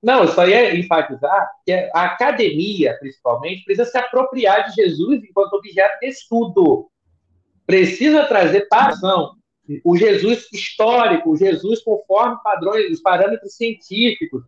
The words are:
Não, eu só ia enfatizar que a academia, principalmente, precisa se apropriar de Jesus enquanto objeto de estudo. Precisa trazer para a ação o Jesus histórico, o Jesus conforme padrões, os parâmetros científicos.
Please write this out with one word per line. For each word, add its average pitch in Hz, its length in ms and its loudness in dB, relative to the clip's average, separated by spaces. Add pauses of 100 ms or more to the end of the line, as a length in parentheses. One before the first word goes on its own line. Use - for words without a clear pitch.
Não, 247 180 4
eu 175 80 4
só 180 180 2
ia 208 300 4
enfatizar 165 720 -2 (160)
que 180 80 -2
a 180 320 -2
academia, 180 960 -2
principalmente, 135 640 -8
precisa 226 260 -2
se 254 80 -4
apropriar 247 680 0
de - 60 -14
Jesus 202 500 0
enquanto 196 300 -2
objeto 196 460 -2
de 254 80 -6
estudo. 196 840 0 (760)
Precisa 269 580 2
trazer 202 440 2
para 233 140 4
a 269 60 4
ação 190 480 -4 (480)
o 175 120 4
Jesus 208 560 2
histórico, 214 760 0
o 156 60 2
Jesus 190 480 0
conforme 226 580 0
padrões, 196 480 -2
os 156 100 -6
parâmetros 196 540 0
científicos. 214 920 -4